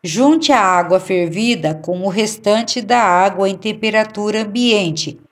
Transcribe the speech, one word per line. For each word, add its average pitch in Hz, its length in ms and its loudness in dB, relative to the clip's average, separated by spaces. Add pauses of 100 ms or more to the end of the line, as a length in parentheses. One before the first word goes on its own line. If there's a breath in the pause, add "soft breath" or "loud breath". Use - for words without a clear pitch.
Junte 277 480 2
a 240 100 6
água 180 380 2
fervida 180 720 -2
com 175 300 -6
o 190 40 -2
restante 214 720 -2
da 240 220 0
água 190 480 2
em 190 80 -6
temperatura 214 840 -2
ambiente 208 760 -2 (120)